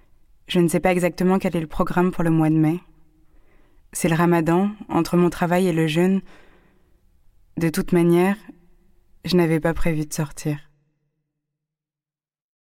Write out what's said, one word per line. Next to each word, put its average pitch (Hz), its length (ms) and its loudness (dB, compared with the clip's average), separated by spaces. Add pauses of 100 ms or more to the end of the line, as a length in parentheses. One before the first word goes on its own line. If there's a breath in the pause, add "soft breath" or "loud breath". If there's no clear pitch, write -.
(480)
Je 180 120 0
ne 170 80 4
sais 170 120 -2
pas 185 140 0
exactement 180 440 0
quel 185 180 -4
est 170 60 -2
le 156 60 -8
programme 180 420 0
pour 175 140 -4
le 170 80 0
mois 160 180 2
de 156 60 2
mai. 156 240 0 (1120)
C'est - 160 -2
le 165 60 0
ramadan, 170 540 2 (200)
entre 165 260 -2
mon 175 140 4
travail 180 360 0
et 180 60 2
le 160 160 0
jeûne. 180 340 0 (1300 soft breath)
De 165 140 0
toute 185 240 -2
manière, 175 420 4 (880)
je 175 140 0
n'avais 160 240 2
pas 165 120 -2
prévu 156 320 0
de 147 80 -12
sortir. 151 460 -6 (2000)